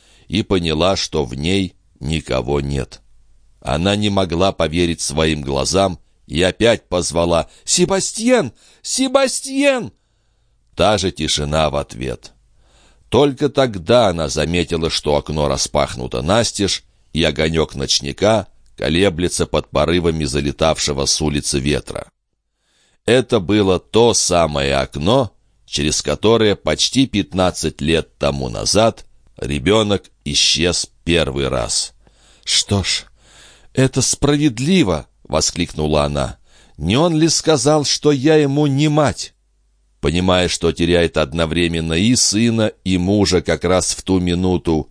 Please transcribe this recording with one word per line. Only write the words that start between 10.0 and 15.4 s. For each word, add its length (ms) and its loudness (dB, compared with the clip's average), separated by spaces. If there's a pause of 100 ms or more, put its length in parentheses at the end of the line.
Та 240 2
же 140 -2
тишина 580 -2
в 60 -4
ответ. 560 -8 (760)
Только 400 2
тогда 600 2
она 200 -2
заметила, 600 -2
что 260 0
окно 320 -2